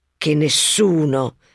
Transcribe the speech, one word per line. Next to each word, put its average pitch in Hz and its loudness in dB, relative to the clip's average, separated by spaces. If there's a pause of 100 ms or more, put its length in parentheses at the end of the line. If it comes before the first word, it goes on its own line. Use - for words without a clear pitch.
(160)
che 151 -2
nessuno 151 0 (180)